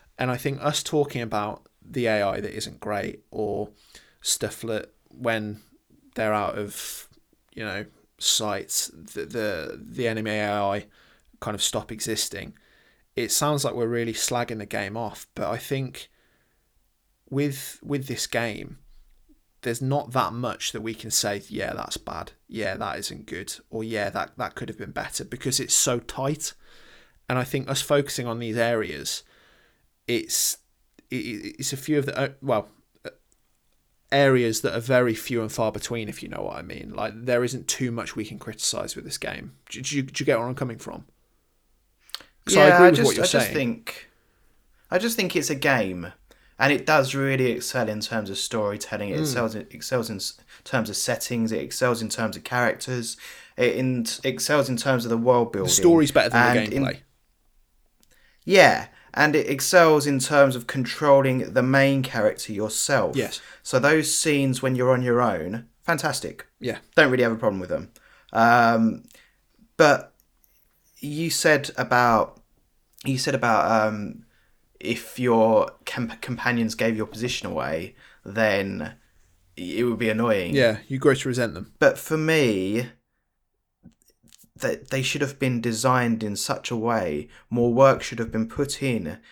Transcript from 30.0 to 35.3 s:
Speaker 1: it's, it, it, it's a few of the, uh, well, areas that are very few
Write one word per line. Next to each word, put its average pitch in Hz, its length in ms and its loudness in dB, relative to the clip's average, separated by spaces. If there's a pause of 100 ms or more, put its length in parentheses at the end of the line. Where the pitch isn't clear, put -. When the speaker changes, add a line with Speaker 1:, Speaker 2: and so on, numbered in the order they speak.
Speaker 1:
it's, - 520 -2 (520)
it, 131 60 -6
it, 110 420 -8
it's 139 140 -6
a 139 40 -8
few 147 220 -2
of 135 80 0
the, - 100 -6
uh, 135 120 -2 (120)
well, 117 280 -2 (1400)
areas 131 480 4
that 92 160 -2
are 117 40 -2
very 123 340 2
few 117 280 -4